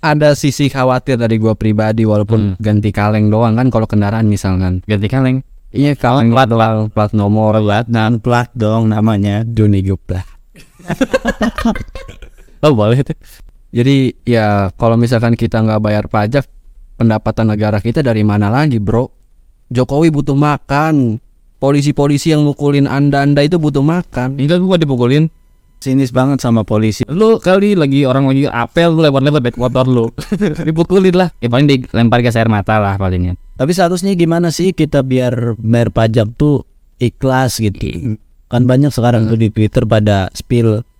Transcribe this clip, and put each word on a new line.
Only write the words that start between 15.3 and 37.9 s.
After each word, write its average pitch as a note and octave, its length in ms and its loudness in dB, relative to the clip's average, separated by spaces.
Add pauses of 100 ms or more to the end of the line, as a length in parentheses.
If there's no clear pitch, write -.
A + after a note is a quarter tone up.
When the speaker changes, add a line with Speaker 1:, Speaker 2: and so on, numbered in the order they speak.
Speaker 1:
kita A2+ 320 -2
nggak G#2+ 160 0
bayar G#2 240 -2
pajak, A2+ 400 -2 (480)
pendapatan A2 560 0
negara G#2+ 320 -2
kita A#2 240 -2
dari A2+ 160 0
mana G#2 320 0
lagi, C#3 240 0
Bro? A2 320 -2 (640)
Jokowi C#3 400 0
butuh C#3 240 -2
makan. C#3+ 800 0 (400)
Polisi-polisi C#3+ 760 0
yang D3+ 120 2
mukulin C#3+ 400 0
Anda-Anda C#3+ 560 0
itu E3+ 160 0
butuh D3 240 0
makan. D3 560 -4
Speaker 2:
Enggak, D3+ 240 0
gua F#3 160 0
nggak E3 80 2
dipukulin. C3+ 400 2 (560)
Speaker 3:
Sinis C3 320 -2
banget C3 320 0
sama A2+ 160 2
polisi. A2 480 -2
Speaker 2:
Lu A3 320 2
kali G3 320 2
lagi, C#3+ 320 2
orang C3+ 240 0
lagi C#3 160 0
apel, E3 480 0
lu D#3+ 80 2
lewat-lewat C#3+ 400 2
naik A#2+ 160 -4
motor B2+ 320 0
lu. A#2 240 0 (240)
<laughs> E3 320 -4
Dipukulin F3+ 480 2
lah. F3+ 240 0
Ya, A#2 80 -2
paling B2+ 160 2
dilempar A#2+ 560 2
gas A#2 160 0
air A2+ 80 2
mata G#2+ 320 0
lah G2 240 0
palingnya. F#2 400 -2 (160)
Speaker 3:
Tapi C#3+ 160 0
seharusnya F3+ 400 0
gimana E3+ 400 0
sih F3+ 240 -2
kita D3+ 240 0
biar A#2+ 560 -2
bayar A2+ 320 2
pajak A2+ 480 0
tuh D3 320 0 (320)
ikhlas C3 560 -2
gitu? G#2+ 240 -2
Speaker 2:
Iya. A#2 400 -6 (240)